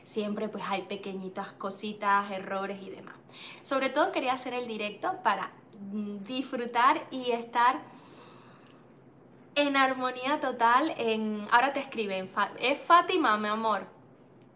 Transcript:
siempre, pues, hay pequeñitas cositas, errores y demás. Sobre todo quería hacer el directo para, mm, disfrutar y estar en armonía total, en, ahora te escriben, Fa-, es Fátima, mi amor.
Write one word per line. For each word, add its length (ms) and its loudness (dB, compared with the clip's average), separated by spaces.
siempre, 440 -4
pues, 180 -8
hay 160 -2
pequeñitas 680 -8
cositas, 800 -2
errores 500 -4
y 80 -14
demás. 280 -14
Sobre 280 0
todo 200 4
quería 220 0
hacer 220 -6
el 120 -4
directo 560 -4
para, 280 0
mm, 320 -6
disfrutar 840 0
y 220 -2
estar 500 2
en 220 4
armonía 640 0
total, 580 4
en, 520 -2
ahora 220 4
te 80 -4
escriben, 480 -4
Fa-, 300 -2
es 200 2
Fátima, 580 6
mi 120 -2
amor. 380 0